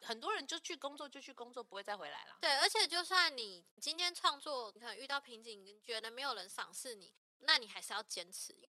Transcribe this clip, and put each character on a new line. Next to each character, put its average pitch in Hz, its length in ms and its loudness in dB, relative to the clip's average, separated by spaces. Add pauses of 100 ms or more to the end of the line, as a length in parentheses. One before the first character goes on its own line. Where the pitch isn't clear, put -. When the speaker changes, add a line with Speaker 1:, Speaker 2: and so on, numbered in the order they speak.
Speaker 1:
很 226 180 -6
多 359 140 0
人 330 120 -2
就 330 120 -2
去 330 180 -4
工 285 200 -6
作， 294 120 -8
就 277 120 -14
去 269 120 -14
工 240 200 -12
作， 247 100 -8
不 202 120 -14
会 196 80 -6
再 208 140 -4
回 156 140 -8
来 - 140 -10
了。 - 160 -18
Speaker 2:
对， 302 160 6
而 330 120 8
且 403 180 6
就 339 180 0
算 349 300 6
你 196 300 -8 (160)
今 311 160 -4
天 349 180 2
创 302 240 4
作， 254 360 -4
你 214 60 -20
可 240 60 -10
能 214 100 -6
遇 262 100 -10
到 285 120 0
瓶 240 240 -8
颈， 208 220 -12
你 208 160 -20
觉 226 200 -4
得 220 100 -6
没 240 100 -8
有 277 140 0
人 247 140 -6
赏 180 260 -6
识 247 200 -6
你， 185 200 -18 (240)
那 302 180 8
你 226 120 0
还 185 120 -8
是 - 140 -4
要 214 80 2
坚 180 280 -6
持。 - 240 -10 (240)